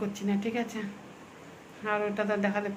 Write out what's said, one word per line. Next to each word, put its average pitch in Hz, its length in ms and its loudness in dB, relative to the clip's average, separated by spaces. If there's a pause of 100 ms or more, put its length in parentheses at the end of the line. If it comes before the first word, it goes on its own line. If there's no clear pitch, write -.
করছি 202 280 -2
না, 202 60 6 (100)
ঠিক 226 200 0
আছে? 220 160 -4 (1080)
আর 208 120 4
ওটা 208 220 2
তো 208 120 4
দেখাতে 202 400 4